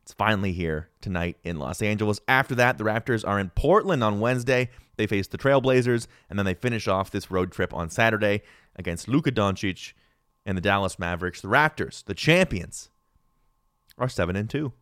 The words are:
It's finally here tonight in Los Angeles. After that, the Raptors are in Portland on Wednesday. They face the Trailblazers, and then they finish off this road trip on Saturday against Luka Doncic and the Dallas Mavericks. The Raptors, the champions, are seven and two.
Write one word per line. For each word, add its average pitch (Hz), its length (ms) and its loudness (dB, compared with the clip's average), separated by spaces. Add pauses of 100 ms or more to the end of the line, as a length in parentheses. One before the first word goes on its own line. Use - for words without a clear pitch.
It's - 120 -20
finally 101 400 0
here 80 360 -4 (120)
tonight 87 420 -4
in 85 140 -6
Los 73 240 -6
Angeles. 104 460 0
After 131 280 2
that, 123 220 2
the 113 60 -6
Raptors 110 440 -2
are 101 120 2
in 95 100 -2
Portland 175 520 2
on 104 200 2
Wednesday. 123 480 0 (260)
They 110 120 0
face 98 200 -2
the - 100 -10
Trailblazers, 127 720 2 (220)
and 98 100 -4
then 101 60 0
they 95 80 0
finish 117 340 -2
off 95 240 0
this - 200 -6
road 92 200 0
trip - 220 -2
on 82 160 -6
Saturday 107 540 2 (340)
against 85 320 -8
Luka 143 220 2
Doncic 98 600 -2 (540)
and 101 100 -2
the 90 60 -2
Dallas 98 380 0
Mavericks. 87 420 -4
The 95 60 -10
Raptors, 131 580 0
the 101 80 -8
champions, 139 760 0 (1040)
are 123 100 -4
seven 90 280 -2
and 104 120 -2
two. 135 240 -4 (100)